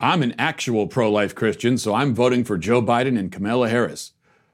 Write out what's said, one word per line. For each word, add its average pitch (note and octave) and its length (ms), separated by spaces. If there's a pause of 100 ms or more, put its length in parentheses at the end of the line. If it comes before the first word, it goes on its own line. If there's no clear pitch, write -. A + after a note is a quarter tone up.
"I'm D#3 200
an A#2+ 160
actual A#2+ 480
pro-life G#2 480
Christian, A#2+ 440
so G#2 160
I'm C3 200
voting B2 300
for G#2 140
Joe A2 240
Biden A#2+ 360
and F#2 140
Kamala A2 380
Harris," A2+ 420 (420)